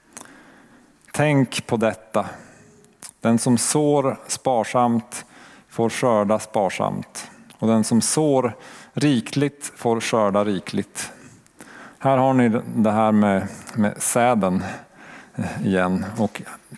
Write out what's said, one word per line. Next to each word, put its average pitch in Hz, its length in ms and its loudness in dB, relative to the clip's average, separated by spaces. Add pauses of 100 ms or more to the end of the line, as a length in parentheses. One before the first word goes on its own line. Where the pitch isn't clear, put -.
(1160)
Tänk 143 500 0
på 120 100 -2
detta. 107 500 -2 (960)
Den 113 180 2
som 120 200 2
sår 147 580 0 (100)
sparsamt 120 1000 0 (440)
får 113 220 -2
skörda 107 480 2
sparsamt. 101 920 -4 (280)
Och 110 100 -2
den 110 160 4
som 113 160 2
sår 131 560 2 (360)
rikligt 139 840 -2
får 113 240 0
skörda 104 440 2
rikligt. - 680 -6 (840)
Här 135 180 2
har 131 180 4
ni 120 260 4 (140)
det 110 160 2
här 110 220 2
med, 101 360 2 (260)
med 104 280 -2
säden, 98 640 2 (680)
eh, - 320 -6
igen. 92 380 0 (140)
Och - 240 -4 (360)